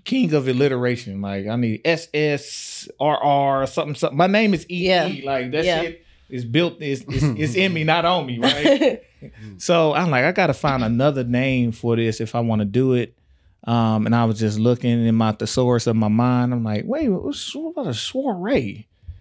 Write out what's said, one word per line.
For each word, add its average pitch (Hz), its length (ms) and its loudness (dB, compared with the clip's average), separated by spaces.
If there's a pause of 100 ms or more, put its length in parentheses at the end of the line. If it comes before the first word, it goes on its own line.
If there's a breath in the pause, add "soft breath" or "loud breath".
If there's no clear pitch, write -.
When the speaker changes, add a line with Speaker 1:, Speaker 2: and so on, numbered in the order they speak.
Speaker 1:
king 226 280 0
of 135 140 2
alliteration. 123 760 -2
Like, 98 260 -6
I 117 100 -4
need 113 260 -2
S 160 300 -2
S - 760 -4 (140)
R 147 160 2
R 139 500 2
something, 147 280 -4
something. 143 220 -2
My 175 100 4
name 208 260 2
is 156 160 -4
E 175 160 -4
E. - 20 2
Speaker 2:
Yeah. 175 240 2 (140)
Speaker 1:
Like, 127 260 -4
that 160 140 -2
Speaker 2:
Yeah. 170 160 2
Speaker 1:
shit 165 220 -8 (260 soft breath)
is 123 140 -8
built, 160 380 0
it's, 139 260 -4
it's, 135 160 -2
it's 139 320 -2
in 190 180 2
me, 160 120 -2
not 160 180 4
on 170 220 0
me, 123 140 -6
right? 269 680 2
Speaker 2:
<laughs> 107 520 -20
Speaker 1:
So 165 340 2
I'm 175 180 0
like, 131 140 4
"I 175 80 2
gotta 175 200 2
find 135 300 0
another 127 400 2
name 123 480 0
for 117 240 -2
this 113 240 0
if 110 160 -6
I 120 60 0
wanna 110 240 0
do 127 280 2
it." 120 220 -2 (480)
Um, 113 440 2
and 117 80 4
I 117 100 4
was 107 140 0
just 107 200 0
looking 120 460 2
in 113 100 4
my 110 180 2
thesaurus 123 540 0
of 113 80 2
my 107 140 2
mind. 123 440 2
I'm 117 100 -2
like, 107 220 -4
"Wait, 277 240 -2
what's, - 460 -4
what 311 160 -8
about 277 160 -6
a 127 60 -4
soiree?" 180 960 -4 (340 soft breath)